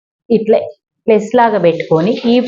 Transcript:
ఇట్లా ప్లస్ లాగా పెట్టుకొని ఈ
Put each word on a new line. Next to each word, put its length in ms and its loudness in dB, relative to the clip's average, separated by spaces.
ఇట్లా 220 0
ప్లస్ 340 0
లాగా 280 0
పెట్టుకొని 460 0
ఈ 20 2